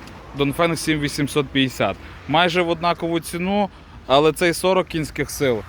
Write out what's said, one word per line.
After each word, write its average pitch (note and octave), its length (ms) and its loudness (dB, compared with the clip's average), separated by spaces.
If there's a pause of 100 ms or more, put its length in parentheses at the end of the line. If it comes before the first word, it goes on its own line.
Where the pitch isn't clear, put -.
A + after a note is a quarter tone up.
(360)
Донфен C#3+ 400 2
сім D#3 240 0
вісімсот C#3+ 480 -2
п'ятдесят. B2 480 0 (320)
Майже E3+ 340 2
в E3 60 0
однакову E3+ 520 0
ціну, F#3 500 -2 (360)
але D3 260 6
цей E3+ 220 2
сорок F#3 340 0
кінських D3 420 -4
сил, B2 380 0